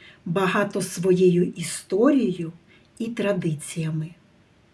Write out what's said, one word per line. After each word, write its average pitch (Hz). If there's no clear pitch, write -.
багато 196
своєю 180
історією 190
і 233
традиціями. 165